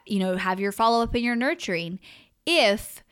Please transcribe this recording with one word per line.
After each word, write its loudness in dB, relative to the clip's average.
you -2
know, 0
have -2
your -2
follow-up 2
and 0
your 0
nurturing, -2
if 2